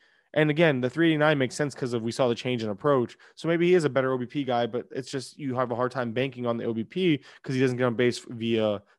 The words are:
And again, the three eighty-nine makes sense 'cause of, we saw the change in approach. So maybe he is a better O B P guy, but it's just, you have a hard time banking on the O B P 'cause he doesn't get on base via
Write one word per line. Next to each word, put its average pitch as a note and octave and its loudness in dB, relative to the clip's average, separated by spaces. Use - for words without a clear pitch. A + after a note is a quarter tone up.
And D3+ 4
again, D3 4
the B2 0
three E3 2
eighty-nine D3+ 4
makes B2+ 0
sense D3 -4
'cause B2 -6
of, A#2 -2
we A#2 -4
saw C3 0
the A#2+ 2
change B2 -4
in G#2+ -4
approach. B2 0
So - -8
maybe E3+ 2
he F3+ 6
is E3+ 4
a C#3+ 2
better C3 0
O C3 -2
B B2 -6
P C#3+ -6
guy, A#2+ 0
but A2+ -6
it's C3 -8
just, - -10
you C3+ -6
have B2 -2
a A2+ -2
hard B2 -2
time A#2+ -4
banking B2 -4
on A#2 -2
the G#2+ -6
O A#2 -2
B A2+ -4
P F3+ 0
'cause C#3 -6
he B2+ 0
doesn't B2+ 2
get B2+ 0
on A#2+ 2
base A#2+ 0
via A2 0